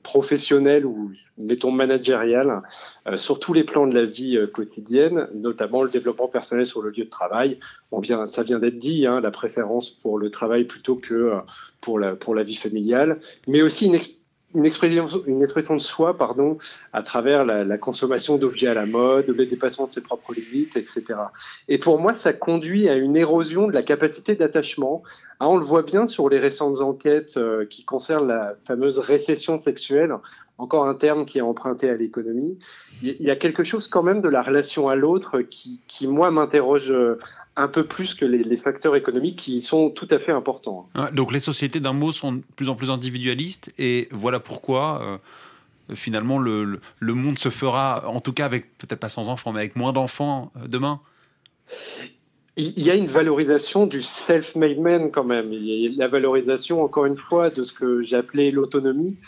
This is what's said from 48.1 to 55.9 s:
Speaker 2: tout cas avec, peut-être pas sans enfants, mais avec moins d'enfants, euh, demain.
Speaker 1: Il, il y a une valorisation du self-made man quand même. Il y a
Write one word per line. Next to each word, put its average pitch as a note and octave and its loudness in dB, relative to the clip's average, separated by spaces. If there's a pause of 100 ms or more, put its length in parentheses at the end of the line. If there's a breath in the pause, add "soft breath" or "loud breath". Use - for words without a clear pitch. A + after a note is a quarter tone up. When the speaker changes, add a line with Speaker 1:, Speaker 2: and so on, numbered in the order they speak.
Speaker 2:
tout C3+ -6
cas C#3+ -2
avec, B2 -6
peut-être - -12
pas A2 -8
sans A2 -6
enfants, A#2+ -6
mais G#2+ -4
avec G#2+ -6
moins B2 -2
d'enfants, C3+ -4
euh, B2 -14
demain. C#3 -4 (1500 loud breath)
Speaker 1:
Il, D#3+ -4
il D#3 -2
y E3 4
a F#3 6
une G3 2
valorisation D3+ 4
du C#3 -2
self-made D#3 0
man E3 2
quand C3+ 0
même. A#2 0
Il A2 -6
y A2 0
a A#2 -6